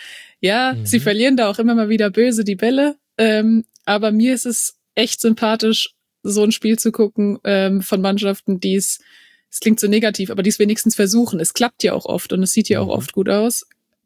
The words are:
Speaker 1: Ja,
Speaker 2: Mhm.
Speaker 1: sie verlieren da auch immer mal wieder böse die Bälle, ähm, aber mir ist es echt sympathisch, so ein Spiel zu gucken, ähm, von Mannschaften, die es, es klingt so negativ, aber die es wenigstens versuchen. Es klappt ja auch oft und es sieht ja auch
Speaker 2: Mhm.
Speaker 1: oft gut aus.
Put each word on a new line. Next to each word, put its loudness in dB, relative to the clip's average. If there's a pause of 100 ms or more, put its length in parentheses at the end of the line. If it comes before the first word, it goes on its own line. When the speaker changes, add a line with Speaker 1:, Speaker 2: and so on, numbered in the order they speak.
(420)
Speaker 1:
Ja, 0
Speaker 2:
Mhm. -6
Speaker 1:
sie 2
verlieren 2
da 2
auch -6
immer 2
mal 2
wieder 2
böse 2
die -2
Bälle, 0 (200)
ähm, 2 (220)
aber 0
mir 2
ist -4
es -6 (180)
echt -2
sympathisch, 0 (260)
so 0
ein 2
Spiel 0
zu 0
gucken, -2
ähm, 0
von -2
Mannschaften, -2
die -2
es, -4 (500)
es -12
klingt 2
so -2
negativ, 0
aber -4
die 2
es -2
wenigstens 2
versuchen. 2
Es -2
klappt -2
ja 2
auch -4
oft -6
und 0
es -2
sieht 2
ja 0
auch -2
Speaker 2:
Mhm. -4
Speaker 1:
oft -6
gut -2
aus. 0 (400)